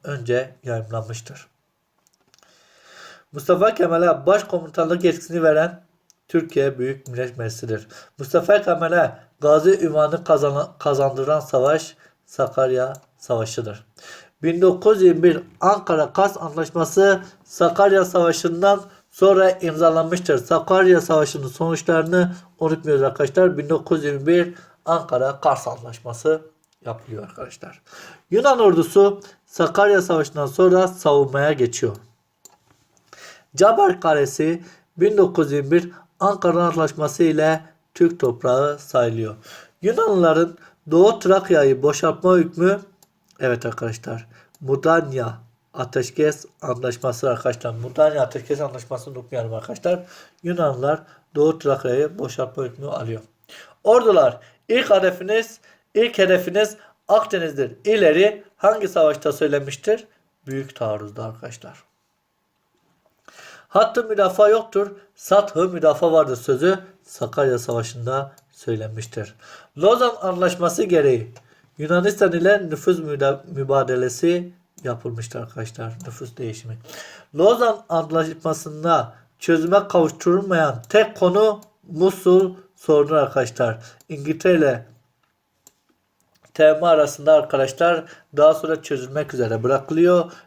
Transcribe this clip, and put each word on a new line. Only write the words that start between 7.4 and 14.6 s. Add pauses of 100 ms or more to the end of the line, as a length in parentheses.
Mustafa
Kemal'e (220)
gazi
ünvanı
kazan-, (100)
kazandıran
savaş (300)
Sakarya (260)
Savaşı'dır. (580)
Bin